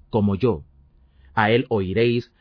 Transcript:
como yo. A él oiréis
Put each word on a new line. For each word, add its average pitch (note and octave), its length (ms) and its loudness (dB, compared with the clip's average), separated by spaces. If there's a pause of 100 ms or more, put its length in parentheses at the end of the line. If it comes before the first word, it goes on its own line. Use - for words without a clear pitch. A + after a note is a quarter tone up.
(100)
como G2+ 260 0
yo. F#2+ 280 -2 (680)
A G#2+ 160 2
él B2 180 2
oiréis A2+ 640 -2 (100)